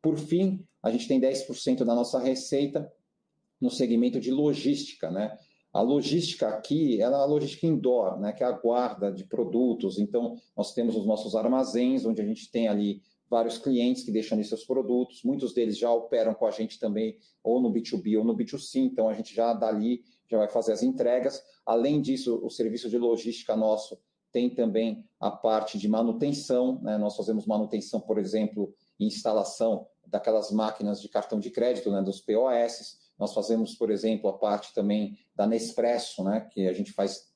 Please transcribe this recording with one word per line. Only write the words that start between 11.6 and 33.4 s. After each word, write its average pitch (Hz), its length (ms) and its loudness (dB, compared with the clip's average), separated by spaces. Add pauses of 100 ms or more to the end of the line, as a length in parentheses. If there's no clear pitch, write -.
onde 110 140 0
a 104 40 -2
gente 107 260 -6
tem 113 160 0
ali 104 360 0 (260)
vários 117 300 0
clientes 123 440 2
que - 80 -8
deixam 107 260 0
ali 107 80 0
seus - 200 -6
produtos, 123 580 -2
muitos 131 300 -2
deles 110 260 0
já 120 140 2
operam 117 420 2
com 113 120 0
a 107 40 2
gente - 300 -6
também, 110 380 -2 (260)
ou 120 160 4
no 120 100 2
B 113 120 0
two 104 200 -4
B 107 140 2
ou 107 80 2
no 117 100 2
B 113 100 -2
two - 140 -10
C, - 220 -4
então 127 280 2
a 110 60 0
gente 110 180 -10
já 117 200 2
dali 110 500 0 (260)
já 113 100 2
vai 104 100 4
fazer 113 240 0
as 107 100 0
entregas. 127 600 2 (220)
Além 131 360 2
disso, 123 420 0
o 117 80 -6
serviço 113 380 -4
de 110 80 -2
logística 117 580 -2
nosso 110 440 0 (340)
tem 123 160 2
também 113 560 0 (160)
a 104 100 0
parte 110 480 0
de 101 80 -4
manutenção, 123 960 0
né? 107 140 -2
Nós 104 180 0
fazemos 107 320 -2
manutenção, 107 540 -2
por 107 180 0
exemplo, 101 560 -2 (240)
e 104 80 0
instalação 107 800 0 (180)
daquelas 107 460 0
máquinas 104 500 -2
de 104 80 -16
cartão 107 300 -2
de 104 120 -4
crédito, 123 420 0
né? 98 100 0
Dos 98 180 -4
P 107 140 -2
O 127 160 2
S. 117 480 -2 (200)
Nós 101 160 -4
fazemos, 110 400 0